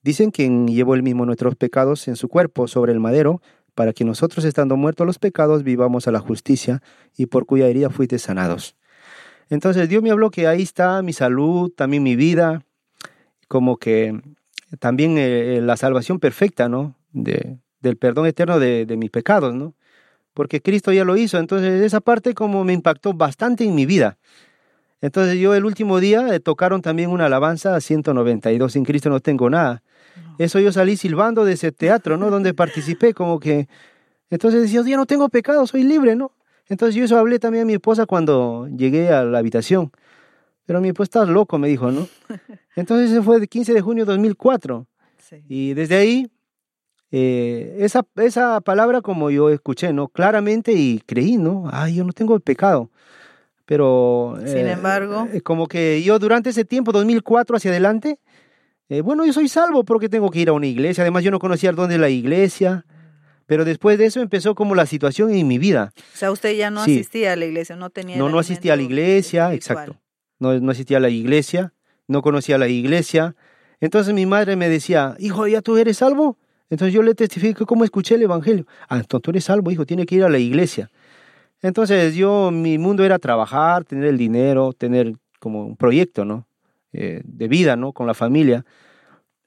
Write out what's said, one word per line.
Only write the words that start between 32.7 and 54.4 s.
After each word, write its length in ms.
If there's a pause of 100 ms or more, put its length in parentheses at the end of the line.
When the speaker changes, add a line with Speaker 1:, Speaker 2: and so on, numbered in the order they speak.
Speaker 1:
como 260
que, 300 (600)
entonces 340
decía, 220
"Yo 120
no 80
tengo 240
pecado, 360
soy 180
libre", 340
¿no? 160 (340)
Entonces, 280
yo 100
eso 120
hablé 220
también 240
a 20
mi 80
esposa 320
cuando 640
llegué 420
a 140
la 160
habitación. 520 (720)
Pero 160
mi 80
esposa, 160 (160)
"Estás 80
loco", 280
me 120
dijo, 220
¿no? 160 (200)
Speaker 2:
<laughs> 480
Speaker 1:
Entonces, 360
ese 120
fue 140
el 100
quince 260
de 80
junio 240
de 60
dos 80
mil 160
cuatro. 500 (320)
Speaker 2:
Sí. 200 (100)
Speaker 1:
Y 260
desde 220
ahí, 340 (840)
eh, 680
esa, 260 (120)
esa 440
palabra 400
como 300
yo 180
escuché, 440
¿no? 160
Claramente 640
y 320
creí, 320
¿no? 340
"Ay, 240
yo 80
no 80
tengo 280
pecado". 500 (760)
Pero, 800